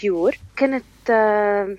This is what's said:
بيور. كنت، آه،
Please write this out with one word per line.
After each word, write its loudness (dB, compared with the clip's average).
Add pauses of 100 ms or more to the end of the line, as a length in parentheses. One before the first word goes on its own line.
بيور. 0 (220)
كنت، 0 (280)
آه، 2